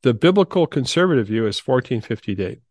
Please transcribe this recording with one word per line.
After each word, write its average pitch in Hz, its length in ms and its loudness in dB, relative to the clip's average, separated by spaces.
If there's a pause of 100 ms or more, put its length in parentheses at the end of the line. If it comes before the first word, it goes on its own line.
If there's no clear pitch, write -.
The 127 100 2
biblical 175 540 2
conservative 143 600 0
view 110 180 -2
is 101 120 -4
fourteen 127 440 -2
fifty 104 320 -6
date 98 260 -6 (100)